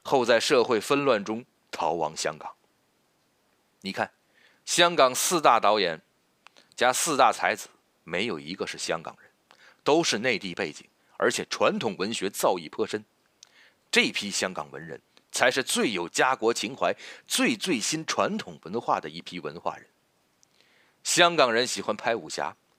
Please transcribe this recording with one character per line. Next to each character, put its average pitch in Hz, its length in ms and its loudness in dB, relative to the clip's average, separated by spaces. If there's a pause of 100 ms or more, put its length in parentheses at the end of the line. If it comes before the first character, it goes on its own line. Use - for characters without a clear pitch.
后 131 220 2
在 113 140 6
社 123 240 4
会 110 160 2
纷 143 260 0
乱 110 200 2
中 110 200 -6 (280)
逃 80 220 -2
亡 80 200 -2
香 78 240 -4
港。 - 160 -16 (1300)
你 98 40 -8
看， 107 180 -4 (560)
香 175 280 4
港 131 200 4
四 175 260 0
大 131 180 6
导 104 220 4
演 85 220 -2 (760)
加 123 160 2
四 147 240 -2
大 120 160 6
才 95 240 0
子， - 140 -16 (340)
没 87 220 -4
有 90 120 -6
一 76 160 -10
个 95 120 -6
是 - 100 -10
香 82 260 -4
港 - 160 -16
人， - 120 -20 (520)
都 156 220 4
是 - 140 0
内 117 200 0
地 87 160 -8
背 87 160 -6
景， - 160 -18 (300)
而 123 160 2
且 - 160 -4
传 160 300 0
统 110 180 -4
文 98 160 -4
学 98 160 -4
造 107 280 0
诣 80 120 -10
颇 107 180 -4
深。 107 160 -6 (880)
这 214 220 2
批 101 180 -6
香 92 220 -2
港 76 180 -10
文 71 160 -14
人 73 140 -12 (320)
才 123 180 2
是 127 120 0
最 190 300 -2
有 87 140 -4
家 131 300 0
国 113 160 2
情 117 240 -4
怀、 90 180 0 (320)
最 240 300 0
最 139 240 -2
新 160 240 -4
传 156 320 0
统 82 280 -12
文 95 140 -6
化 117 220 0
的 78 80 -12
一 80 140 -12
批 87 180 -12
文 76 180 -10
化 - 200 -6
人。 - 80 -20 (1160)
香 170 320 4
港 135 160 6
人 117 160 2
喜 98 140 -6
欢 107 160 -4
拍 117 180 -2
武 80 140 -8
侠、 78 260 -6 (240)